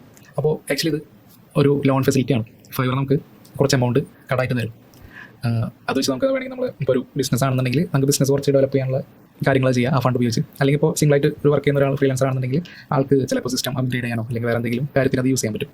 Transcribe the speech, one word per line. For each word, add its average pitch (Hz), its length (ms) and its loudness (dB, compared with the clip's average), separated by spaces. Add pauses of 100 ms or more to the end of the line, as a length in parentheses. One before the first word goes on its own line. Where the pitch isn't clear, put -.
(380)
അപ്പോൾ 151 360 -2
actually 151 220 -2
ഇത് 151 60 -4 (560)
ഒരു 143 280 4
ലോൺ 135 180 2
ഫെസിലിറ്റിയാണ്. 123 400 2
Fiverr - 520 -4
നമുക്ക് 139 240 0 (400)
കുറച്ച് 135 160 0
എമൗണ്ട് 123 240 2
കടമായിട്ട് 131 580 -4
തരും. 113 160 -6 (720)
ആ, 117 240 -2 (200)
അത് 254 80 0
വെച്ച് 277 140 -2
നമുക്ക് 269 140 -2
വേണമെങ്കിൽ 262 240 -2
നമ്മൾ 254 180 -6
ഇപ്പോൾ 135 260 -2
ഒരു 123 120 0 (120)
ബിസിനസ് 131 260 0
ആണെന്നുണ്ടെങ്കിൽ 127 380 0
നമുക്ക് 139 240 0
ബിസിനസ് 139 260 2
കുറച്ച് 139 200 0
ഡെവലപ്പ് 135 240 2
ചെയ്യാനുള്ള 131 280 -2 (440)
കാര്യങ്ങൾ 131 240 4
ചെയ്യാം 123 220 2
ആ 131 60 2
ഫണ്ട് 123 180 2
ഉപയോഗിച്ച്. 120 240 0
അല്ലെങ്കിൽ 143 360 0
ഇപ്പോൾ 135 200 2
സിംഗിളായിട്ട് 147 300 4
ഒരു 147 220 0
വർക്ക് 139 160 2
ചെയ്യുന്ന 143 140 2
ഒരാൾ 135 160 2
ഫ്രീലാൻസർ 135 300 2
ആണെന്നുണ്ടെങ്കിൽ 131 380 -2 (280)
ആൾക്ക് 135 360 2
ചിലപ്പോൾ 131 220 -2
സിസ്റ്റം 127 280 -4
അപ്ഗ്രേഡ് 127 260 -2
ചെയ്യാനോ 113 200 -4
അല്ലെങ്കിൽ 117 240 -4
വേറെ 117 100 2
എന്തെങ്കിലും 117 380 -2
കാര്യത്തിന് 131 260 0
അത് 127 60 0
യൂസ് 131 140 0
ചെയ്യാൻ 113 120 -2
പറ്റും. - 200 -6